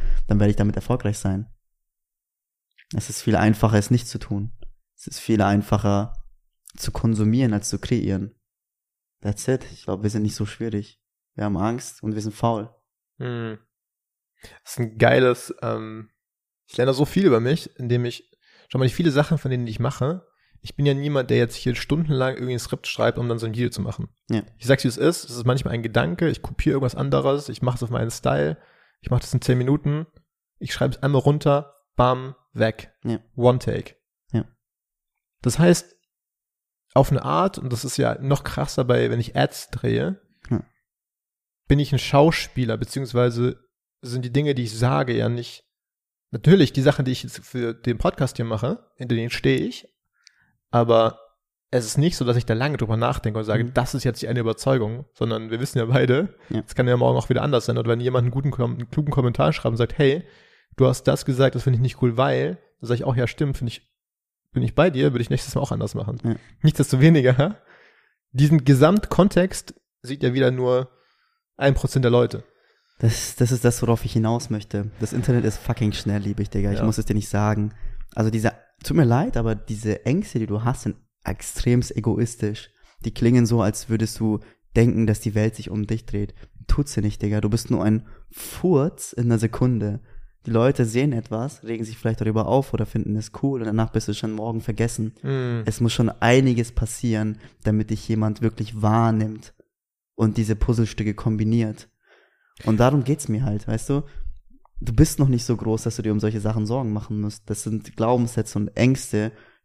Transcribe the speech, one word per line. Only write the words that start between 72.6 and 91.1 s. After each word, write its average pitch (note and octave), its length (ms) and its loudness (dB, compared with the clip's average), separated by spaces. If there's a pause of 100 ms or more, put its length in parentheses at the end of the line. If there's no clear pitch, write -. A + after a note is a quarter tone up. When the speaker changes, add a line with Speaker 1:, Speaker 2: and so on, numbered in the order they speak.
Speaker 1:
Das, - 360 0
das A#2 160 2
ist B2 140 0
das, A#2+ 160 2
worauf A#2 240 0
ich - 80 -6
hinaus A2+ 360 0
möchte. G#2 500 -6
Das A2 140 -4
Internet A#2+ 320 0
ist G#2+ 120 -2
fucking G#2+ 360 -2
schnelllebig, G2+ 560 -4
Digga. G2+ 220 -2
Ich G2+ 80 -2
Speaker 2:
Ja. A2 60 0
Speaker 1:
muss A2 120 0
es A2 80 -2
dir - 100 0
nicht G#2 140 -4
sagen. G#2 440 0 (400)
Also A2 160 0
diese, A2 240 0 (300)
tut C#3+ 140 -2
mir D#3 80 6
leid, B2+ 320 2
aber A2+ 180 0
diese G#2+ 500 -4
Ängste, E3 340 -2
die A2 80 -2
du G#2 160 -2
hast, B2+ 200 -2
sind - 140 -6 (260)
extremst - 720 -2
egoistisch. G#2+ 760 -2 (360)
Die A2+ 80 -6
klingen A#2+ 320 6
so, A2+ 160 2
als G#2 280 -2
würdest A2 300 -2
du G#2+ 200 0 (360)
denken, A2+ 320 4
dass G#2 120 0
die G#2+ 160 -4
Welt A2 200 0
sich - 140 -12
um G#2 180 -4
dich A2+ 180 -4
dreht. G2+ 280 -6 (340)
Tut C#3+ 220 2
sie - 120 -4
nicht, G#2 200 -2
Digga. G#2 200 0
Du G#2+ 80 2
bist A#2 220 -2
nur F2+ 120 0
ein G#2+ 240 2 (240)
Furz - 800 -2
in A#2+ 120 -2
einer A#2 140 4
Sekunde. A2+ 600 -2 (440)
Die A#2 60 -6
Leute B2 340 4
sehen B2 280 0